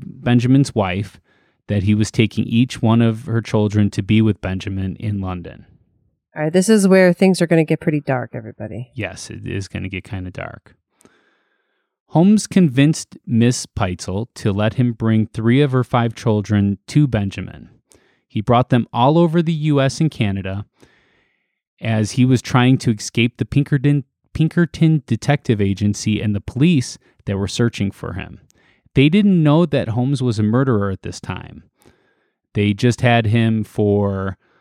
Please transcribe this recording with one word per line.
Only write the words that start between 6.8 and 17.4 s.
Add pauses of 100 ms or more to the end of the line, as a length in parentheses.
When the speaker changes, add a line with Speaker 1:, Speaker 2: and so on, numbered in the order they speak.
Speaker 2:
where
things
are
gonna
get
pretty
dark,
everybody.
Speaker 1:
Yes,
it
is
gonna
get
kinda
dark. (1300)
Holmes
convinced
Miss
Peitzel
to
let
him
bring
three
of
her
five
children (100)
to
Benjamin. (580)